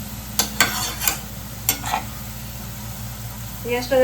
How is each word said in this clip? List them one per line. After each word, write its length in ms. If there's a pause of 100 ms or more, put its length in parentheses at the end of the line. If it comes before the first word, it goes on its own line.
(3500)
পেঁয়াজটা 460